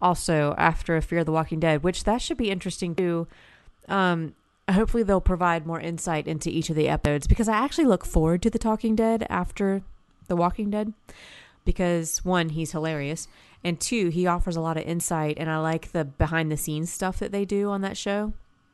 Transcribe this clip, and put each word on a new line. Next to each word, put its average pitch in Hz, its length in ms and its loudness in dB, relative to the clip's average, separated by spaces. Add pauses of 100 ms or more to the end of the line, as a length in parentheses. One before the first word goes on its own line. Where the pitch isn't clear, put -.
also 160 560 2
after 165 440 2
Fear 165 220 0
the 156 80 0
Walking 160 280 -2
Dead, 156 240 2
which 180 200 0
that 226 180 0
should - 160 -4
be 220 140 0
interesting, 180 440 -4
too. 170 320 0 (600)
Um, 175 480 0 (360)
hopefully 220 320 4
they'll 190 180 4
provide 170 440 2
more 165 140 -4
insight 165 480 -4
into 160 220 -4
each 160 200 -2
of 160 60 -2
the 151 120 4
episodes, 147 400 2
because 214 200 4
I 220 100 2
actually 285 280 2
look 254 200 4
forward 165 380 2
to 233 60 4
The 220 100 0
Talking 220 360 0
Dead 226 340 2
after 196 520 -2 (460)
The 180 80 0
Walking 180 340 0
Dead, 214 240 -2 (720)
because, 175 580 0
one, 175 260 2
he's 156 220 -6
hilarious, 156 560 -4 (360)
and 170 160 -2
two, 214 300 0
he 180 180 0
offers 175 280 0
a 165 60 -2
lot 165 160 -2
of 156 60 -4
insight, 160 560 -2
and 160 100 -4
I 156 100 -2
like 160 340 -2
the 160 120 0
behind-the-scenes 156 840 -2
stuff - 280 -4
that 196 120 -4
they 202 140 -2
do 202 240 -2
on 202 120 -2
that 196 160 -6
show 208 360 -4 (400)